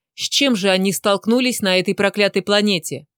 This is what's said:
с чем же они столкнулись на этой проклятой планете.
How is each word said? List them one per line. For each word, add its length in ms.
с 160
чем 260
же 140
они 220
столкнулись 720
на 180
этой 160
проклятой 460
планете. 680